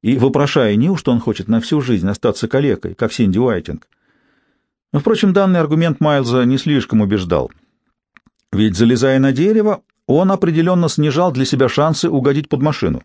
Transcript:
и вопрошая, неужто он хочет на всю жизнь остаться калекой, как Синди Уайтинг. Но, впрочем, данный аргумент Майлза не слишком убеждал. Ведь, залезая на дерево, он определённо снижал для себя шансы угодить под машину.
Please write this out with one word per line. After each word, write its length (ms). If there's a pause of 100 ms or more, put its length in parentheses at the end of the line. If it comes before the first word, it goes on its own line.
и 140
вопрошая, 580
неужто 340
он 100
хочет 280
на 120
всю 220
жизнь 260
остаться 400
калекой, 460
как 180
Синди 280
Уайтинг. 480 (1040)
Но, 80
впрочем, 340
данный 260
аргумент 400
Майлза 460
не 140
слишком 420
убеждал. 500 (1000)
Ведь, 240
залезая 420
на 140
дерево, 500 (240)
он 260
определённо 560
снижал 440
для 140
себя 220
шансы 420
угодить 380
под 140
машину. 440